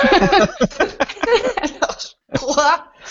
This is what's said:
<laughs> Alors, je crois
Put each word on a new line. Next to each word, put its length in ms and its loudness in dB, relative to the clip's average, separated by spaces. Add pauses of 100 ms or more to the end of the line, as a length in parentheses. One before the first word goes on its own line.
<laughs> 100 6
Alors, 1900 0 (360)
je 40 -4
crois 480 0 (260)